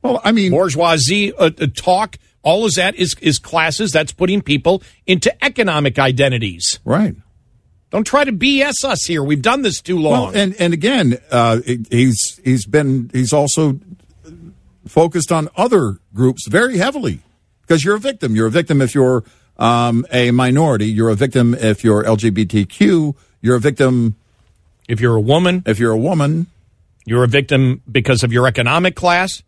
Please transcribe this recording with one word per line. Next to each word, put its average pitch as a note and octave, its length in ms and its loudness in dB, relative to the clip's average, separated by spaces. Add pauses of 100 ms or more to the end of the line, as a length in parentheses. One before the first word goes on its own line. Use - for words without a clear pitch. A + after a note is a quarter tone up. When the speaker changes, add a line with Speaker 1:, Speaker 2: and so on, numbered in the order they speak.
Speaker 1:
Well, B3+ 240 -2
I G#3+ 80 2
mean, G3 180 2
Speaker 2:
bourgeoisie, E3+ 800 0
uh, E3 240 2
uh, D#3+ 160 -2
talk. F#3 440 -2 (260)
All F#3+ 220 2
of G3 100 0
that F#3 200 -2
is, F3 260 -4
is - 180 0
classes. D#3+ 540 -2
That's D#3 180 0
putting F#3 300 -2
people E3 420 0 (220)
into F#3 260 0 (140)
economic D#3+ 540 -2
identities. B2+ 840 -2
Speaker 1:
Right. E3 320 -2 (760)
Speaker 2:
Don't G#3+ 140 -2
try D4 180 2
to C#4 80 -2
B C4+ 300 0
S C#4 220 -2
us A#3+ 220 -4
here. D#3+ 180 -2
We've C#3+ 180 0
done B3 200 0
this G#3+ 200 -4
too F3+ 180 -4
long. A#3+ 340 0
Speaker 1:
Well, G#3 80 0
and, G3 180 -2
and F3 140 0
again, E3 440 0 (120)
uh, A#2 320 2
he-, A#2+ 300 -6
he's, B2 520 0
he's B2+ 220 0
been, C3 480 0
he's B2+ 200 -2
also D3 460 0 (1080)
focused E3 440 0
on D#3 240 -2
other F3+ 420 0 (160)
groups B2 340 0
very A3 320 0
heavily A3+ 400 -4 (420)
because E3 240 0
you're G3+ 100 2
a G#3+ 40 -6
victim. G#3+ 360 -4
You're A2 120 2
a A2 40 -2
victim D3 300 0
if B2+ 140 -2
you're, B2+ 280 2 (340)
um, A#2+ 540 0
a B2 200 0
minority. B2+ 560 2
You're A2+ 240 0
a G#2+ 40 2
victim A#2+ 380 2
if A2 300 -2
you're G#2+ 200 4
L A2+ 140 2
G A2 140 0
B G2+ 140 -2
T G2+ 200 -2
Q. D#3 500 0 (260)
You're B2 160 2
a A#2 40 -2
victim B2+ 540 2 (720)
Speaker 2:
if A#2 120 -4
you're A#2 160 2
a G#2+ 60 2
woman. F3 460 2
Speaker 1:
If A2 100 0
you're A2+ 140 0
a A2 60 0
woman. D#3+ 500 0 (580)
Speaker 2:
You're A#2+ 180 2
a B2 40 2
victim C3+ 540 2 (100)
because B2 320 0
of A#2+ 100 0
your B2 140 2
economic C#3+ 480 0
class. F3+ 520 -2